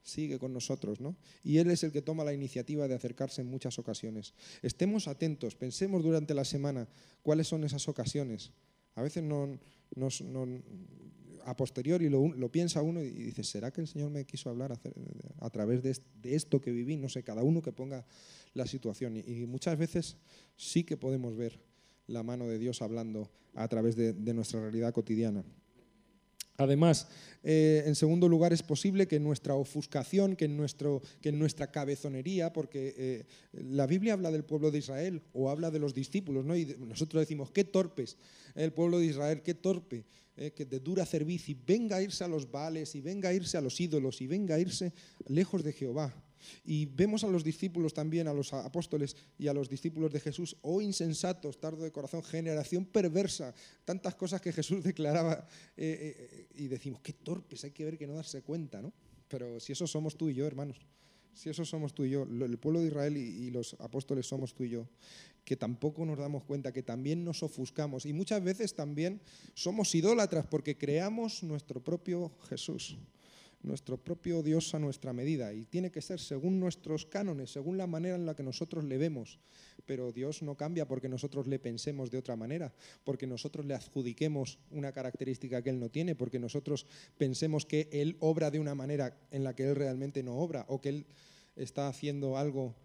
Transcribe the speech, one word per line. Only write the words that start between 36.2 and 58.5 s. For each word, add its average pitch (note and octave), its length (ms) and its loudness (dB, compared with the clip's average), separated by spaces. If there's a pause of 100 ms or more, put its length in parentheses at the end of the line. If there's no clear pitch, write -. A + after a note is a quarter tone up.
¿no? D#3+ 140 2
Y E3 80 2
de-, C3 120 -8
nosotros C3 440 0
decimos, D3 300 -2
"Qué G3 120 4
torpes, F#3 540 0 (380)
el D#3 180 2
pueblo E3+ 260 6
de E3+ 60 6
Israel, D3+ 360 2
qué F3 120 -2
torpe, E3+ 500 0 (320)
eh, D3 160 -6
que D3+ 140 -6
de C3 160 -4
dura F3 240 0
cerviz, D#3+ 420 -2
y D3 60 -4
venga G#3 420 2
a F#3+ 60 2
irse G3 240 -2
a - 20 -2
los D3 240 -2
baales, D#3 420 -4
y D3+ 60 -6
venga F#3 300 -2
a F3+ 40 4
irse F#3 220 0
a D#3+ 60 2
los C3 180 0
ídolos, D3+ 400 2
y C3 80 -4
venga F3+ 280 2
a D#3 40 6
irse F3+ 320 0 (360)
lejos E3+ 360 4
de D3 80 0
Jehová". C3+ 420 -2 (500)
Y D3+ 220 2
vemos G3+ 380 2
a A3 40 2
los F3+ 160 4
discípulos E3 500 0
también, D#3+ 340 0
a D3 60 0
los C#3+ 200 0
apóstoles C#3+ 600 -2 (220)
y D3 100 0
a C#3+ 60 2
los C#3 160 0
discípulos D#3 420 0
de D3 80 -2
Jesús, D#3 420 -6
"Oh F3 200 0
insensatos, F3+ 800 -2
tardo D#3+ 240 -6
de D#3+ 80 -6
corazón, D#3 320 -6
generación E3 600 -2
perversa", F3+ 680 2 (320)
tantas - 300 -2
cosas F#3 260 -4
que E3+ 120 -2
Jesús E3 300 0
<laughs> - 0 -
declaraba, D#3+ 640 2 (300)
eh, D#3 400 -4
eh, A#2+ 380 -20
y C#3+ 120 -6
decimos, C3 340 -8
"Qué - 120 -10
torpes, - 500 -8
hay C#3+ 80 -10
que D#3 140 -10
ver D#3+ 120 -6
que D3+ 100 -10
no C#3+ 80 -8
darse C#3+ 260 -10
cuenta", D3 400 -6